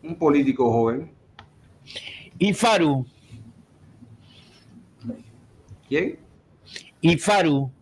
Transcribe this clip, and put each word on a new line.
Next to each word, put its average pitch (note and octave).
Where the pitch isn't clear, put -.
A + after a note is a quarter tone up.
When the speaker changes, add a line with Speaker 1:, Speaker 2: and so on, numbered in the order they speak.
Speaker 1:
Un E3
político C#3
joven. A#2
Speaker 2:
Y G3
Faru. E3
Speaker 1:
¿Quién? D#3+
Speaker 2:
Y E3
Faru. D3+